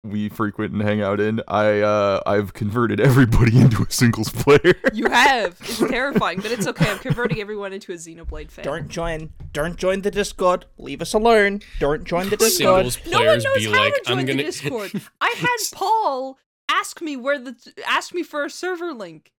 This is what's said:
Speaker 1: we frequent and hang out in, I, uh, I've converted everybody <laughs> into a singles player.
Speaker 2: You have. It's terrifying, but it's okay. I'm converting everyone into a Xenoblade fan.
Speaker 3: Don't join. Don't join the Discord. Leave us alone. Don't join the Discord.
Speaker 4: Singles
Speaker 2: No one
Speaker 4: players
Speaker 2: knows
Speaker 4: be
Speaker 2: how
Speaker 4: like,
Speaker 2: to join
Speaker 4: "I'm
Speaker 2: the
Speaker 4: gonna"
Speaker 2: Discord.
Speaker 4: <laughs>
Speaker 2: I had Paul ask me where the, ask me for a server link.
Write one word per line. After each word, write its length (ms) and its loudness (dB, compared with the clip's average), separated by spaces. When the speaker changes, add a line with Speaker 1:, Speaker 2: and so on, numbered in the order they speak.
Speaker 1:
we 220 -4
frequent 460 -4
and 80 -2
hang 180 0
out 180 0
in, 300 0
I, 320 2
uh, 460 2
I've 260 0
converted 480 0
everybody 580 6
<laughs> 0 -
into 260 6
a 60 -4
singles 380 2
player. 460 4
Speaker 2:
You 160 -2
have. 540 2
It's 160 -8
terrifying, 640 0
but 100 -6
it's 140 -2
okay. 240 0
I'm 80 -4
converting 420 -2
everyone 320 -10
into 180 -14
a 40 -8
Xenoblade 560 -14
fan. 160 -14
Speaker 3:
Don't 220 -6
join. 440 -6
Don't 240 -4
join 240 0
the 80 -2
Discord. 560 -2
Leave 240 -12
us 140 -6
alone. 480 4
Don't 240 0
join 240 -2
the 80 0
Discord. 560 4
Speaker 4:
Singles 140 -8
Speaker 2:
No 140 -6
one 80 4
Speaker 4:
players 160 4
Speaker 2:
knows 120 0
Speaker 4:
be 80 0
Speaker 2:
how 140 -2
Speaker 4:
like, 160 2
Speaker 2:
to 100 -2
join 140 -2
Speaker 4:
"I'm 80 -2
Speaker 2:
the 60 -2
Speaker 4:
gonna" 100 0
Speaker 2:
Discord. 500 -6
Speaker 4:
<laughs> 120 -16
Speaker 2:
I 160 0
had 180 0
Paul 640 -2
ask 300 -4
me 160 -6
where 220 -2
the, 180 -12
ask 260 -4
me 100 -6
for 220 -6
a 60 -8
server 420 -8
link. 480 -16